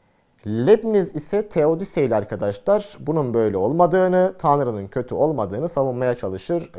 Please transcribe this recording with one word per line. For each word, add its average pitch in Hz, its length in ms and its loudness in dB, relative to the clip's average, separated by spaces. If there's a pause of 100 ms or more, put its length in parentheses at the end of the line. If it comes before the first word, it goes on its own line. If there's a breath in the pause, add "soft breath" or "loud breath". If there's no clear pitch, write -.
(460 soft breath)
Leibniz 190 680 2
ise 202 340 -4
Teodise 165 560 0
ile 110 120 2
arkadaşlar 104 840 -2
bunun 139 340 -2
böyle 107 220 2
olmadığını, 180 840 2
Tanrı'nın 123 480 0
kötü 120 280 -6
olmadığını 123 540 0
savunmaya 127 480 -2
çalışır. 120 640 -6